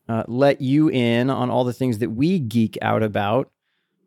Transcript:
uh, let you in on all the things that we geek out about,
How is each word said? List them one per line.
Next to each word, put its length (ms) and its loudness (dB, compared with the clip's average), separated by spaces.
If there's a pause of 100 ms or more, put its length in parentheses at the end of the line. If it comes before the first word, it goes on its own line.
uh, 200 -2
let 340 2
you 280 2
in 400 0
on 220 -2
all 140 0
the 80 -4
things 260 -2
that 100 -2
we 300 0
geek 420 0
out 220 0
about, 480 -2 (560)